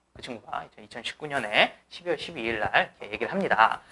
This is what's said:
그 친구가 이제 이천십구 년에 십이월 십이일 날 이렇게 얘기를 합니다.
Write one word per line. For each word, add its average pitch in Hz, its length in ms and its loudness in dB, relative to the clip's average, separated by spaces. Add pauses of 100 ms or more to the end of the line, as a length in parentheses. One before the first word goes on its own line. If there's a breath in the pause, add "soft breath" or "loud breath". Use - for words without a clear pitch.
(140)
그 - 80 -20
친구가 131 500 -10
이제 107 120 -20
이천십구 120 440 -12
년에 131 500 2 (120)
십이월 175 280 -4
십이일 113 420 -4
날 107 400 2
이렇게 104 140 -12
얘기를 113 200 -4
합니다. 113 480 4 (100)